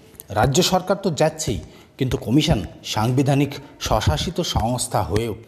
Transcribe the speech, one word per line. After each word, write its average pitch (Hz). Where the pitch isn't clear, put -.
রাজ্য 131
সরকার 185
তো 202
যাচ্ছেই, 151
কিন্তু 131
কমিশন 127
সাংবিধানিক 135
স্বশাসিত 147
সংস্থা 120
হয়েও 107